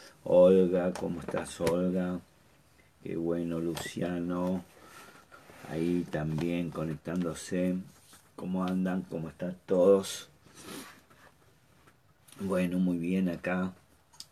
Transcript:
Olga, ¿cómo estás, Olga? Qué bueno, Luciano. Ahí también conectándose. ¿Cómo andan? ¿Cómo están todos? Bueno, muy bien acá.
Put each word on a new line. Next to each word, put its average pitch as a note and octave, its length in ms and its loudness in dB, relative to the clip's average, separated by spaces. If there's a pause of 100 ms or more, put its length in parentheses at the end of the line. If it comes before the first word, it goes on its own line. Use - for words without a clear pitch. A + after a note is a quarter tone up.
(240)
Olga, F2+ 680 6
¿cómo E2+ 280 -6
estás, - 400 -6
Olga? F2+ 580 0 (840)
Qué - 140 -8
bueno, E2+ 440 -2
Luciano. F2 1040 -4 (1040)
Ahí E2+ 420 0
también D#2+ 600 -2
conectándose. F2 1080 -4 (600)
¿Cómo F#2 280 -4
andan? F#2 380 0
¿Cómo D#2+ 280 -8
están F2+ 340 -8
todos? F#2+ 640 4 (2000)
Bueno, F#2 380 0
muy F2+ 200 2
bien F#2 300 0
acá. F#2 440 -2 (600)